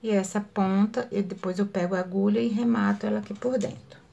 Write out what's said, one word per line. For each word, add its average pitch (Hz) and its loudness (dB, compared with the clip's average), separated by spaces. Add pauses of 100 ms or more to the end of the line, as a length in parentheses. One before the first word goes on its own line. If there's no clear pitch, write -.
E 220 -2
essa 202 2
ponta, 208 2
eu, 202 -2
depois 185 -6
eu 202 2
pego 185 -2
a 180 0
agulha 196 2
e 233 2
remato 208 2
ela 214 0
aqui 208 -8
por 254 -2
dentro. - -8 (120)